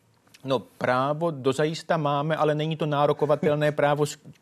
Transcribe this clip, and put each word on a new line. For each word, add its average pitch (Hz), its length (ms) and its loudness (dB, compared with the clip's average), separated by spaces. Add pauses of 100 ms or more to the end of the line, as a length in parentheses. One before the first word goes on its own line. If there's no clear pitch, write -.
(440)
No, 131 160 0
právo 143 720 -2
dozajista 151 680 -2
máme, 147 380 0
ale 151 200 2
není 156 220 -2
to 160 80 -2
nárokovatelné 147 880 2
právo, 147 340 2
s-, - 120 -6 (240)